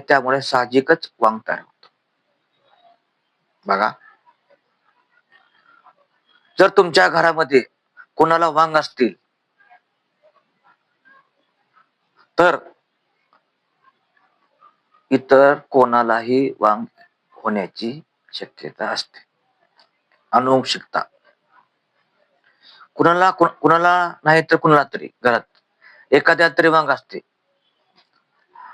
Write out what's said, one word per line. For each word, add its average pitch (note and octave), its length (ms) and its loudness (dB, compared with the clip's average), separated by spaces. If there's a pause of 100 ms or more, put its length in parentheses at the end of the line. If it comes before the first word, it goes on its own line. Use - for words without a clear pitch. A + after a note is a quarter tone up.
त्यामुळे C3+ 340 0
साहजिकच C3 760 -2
वांग A2 200 -2 (100)
तयार - 120 -8
होतो. - 280 -20 (1800)
बघा, G3 260 -2 (2750)
जर F#3+ 100 4
तुमच्या F#3 400 2
घरामध्ये D#3+ 540 0 (540)
कोणाला E3 320 2
वांग D#3 280 0
असतील A#2+ 380 -2 (3250)
तर E3 200 2 (2500)
इतर C3+ 440 2 (160)
कोणालाही A#2+ 880 0
वांग G#2+ 240 0 (480)
होण्याची G#2+ 680 -8 (320)
शक्यता - 560 -14
असते. - 380 -12 (1080)
अनुवंशिकता, C3 720 -2 (1900)
कुणाला, F3 360 2
कुण-, E3+ 300 -2
कुणाला F3 540 0 (100)
नाही D#3 180 2
तर D#3+ 140 -2
कुणाला D3+ 260 2
तरी - 260 -10 (140)
घरात A#2 180 0 (720)
एखाद्या E3 380 2
तरी D#3+ 200 0
वांग D#3 200 0
असते - 300 -6 (1600)